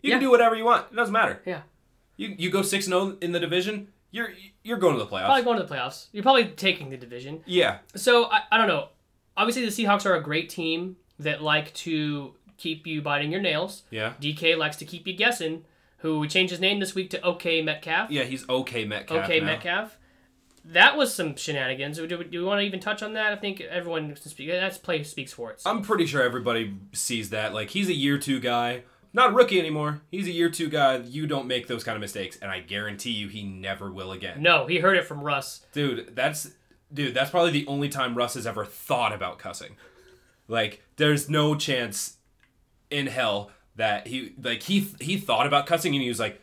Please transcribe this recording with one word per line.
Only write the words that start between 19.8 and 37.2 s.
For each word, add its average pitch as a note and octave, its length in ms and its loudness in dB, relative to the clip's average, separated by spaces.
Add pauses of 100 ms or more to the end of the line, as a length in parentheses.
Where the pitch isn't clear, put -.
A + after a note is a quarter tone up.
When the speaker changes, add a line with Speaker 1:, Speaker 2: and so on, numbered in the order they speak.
Speaker 2:
That G3+ 360 6
was B3+ 160 2
some D#3 220 -2
shenanigans. C#3 600 -4
Do, E3 100 -6 (160)
do E3+ 180 -8
we F3+ 40 -2
wanna G3+ 180 0
even F#3+ 180 -4
touch G#3 220 -4
on G#3+ 120 -8
that? G#3+ 180 0
I G3+ 40 -4
think G3+ 260 -6
everyone E3+ 520 -4
can - 20 -16
speak. D3 340 -12
That's F#3 260 -2
play D#3+ 280 -4
speaks - 280 -12
for A2+ 200 -10
itself. G#3 220 -4
Speaker 1:
I'm G#3 80 -4
pretty G3 220 2
sure C#3+ 180 2
everybody A#2 520 0 (180)
sees A2 380 -4
that. G#2+ 240 -2
Like, G#2+ 160 -4
he's F#3+ 180 0
a F3 60 2
year C#3+ 240 2
two C3+ 220 0
guy. A#2+ 420 0 (300)
Not B3 180 6
a - 20 0
rookie A#3 260 6
anymore. D3+ 520 -2
He's F#3 180 -4
a - 40 -2
year E3+ 180 2
two D#3+ 180 -4
guy. C#3 300 4
You B2+ 280 -6
don't C#3 220 -2
make B2 180 -2
those A#2 160 -4
kind A2+ 140 -6
of G#2+ 40 -6
mistakes, G2 400 -8
and G2 100 -8
I F#2 100 -6
guarantee G2+ 500 -6
you G#2 180 -4
he G#2 140 -10
never G2 480 -8
will F#2+ 220 -10
again. F#2+ 300 -10
Speaker 2:
No, D#3 240 4
he E3+ 120 0
heard F#3 180 4
it E3+ 80 2
from D3 180 -10
Russ. C#3+ 400 -4 (100)
Speaker 1:
Dude, C3+ 420 -4
that's, D3 380 -2 (420)
dude, C#3+ 200 -2
that's C3 160 2